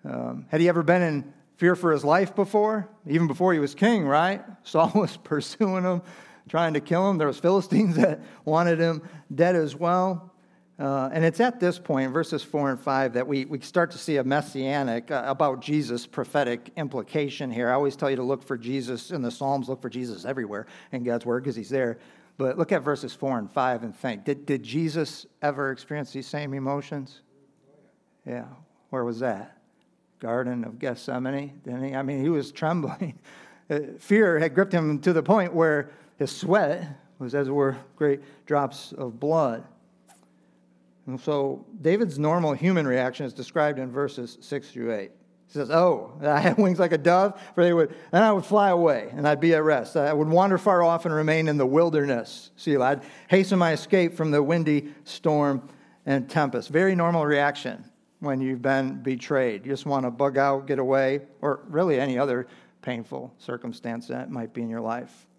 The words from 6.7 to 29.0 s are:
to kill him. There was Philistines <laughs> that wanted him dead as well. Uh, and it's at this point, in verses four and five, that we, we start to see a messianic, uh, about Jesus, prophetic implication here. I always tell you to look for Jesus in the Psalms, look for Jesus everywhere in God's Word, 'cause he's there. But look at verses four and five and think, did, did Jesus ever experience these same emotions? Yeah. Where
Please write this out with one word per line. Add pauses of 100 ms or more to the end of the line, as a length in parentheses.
to
kill
him.
There
was
Philistines
<laughs>
that (240)
wanted
him (320)
dead
as
well. (460)
Uh,
and
it's
at
this
point,
in
verses
four
and
five,
that
we,
we
start
to
see
a
messianic,
uh,
about
Jesus,
prophetic
implication
here.
I
always
tell
you
to
look
for
Jesus
in
the
Psalms,
look
for
Jesus
everywhere (260)
in
God's
Word,
'cause
he's
there. (380)
But
look
at
verses
four
and
five
and
think,
did,
did
Jesus (160)
ever
experience
these
same
emotions? (1040)
Yeah. (460)
Where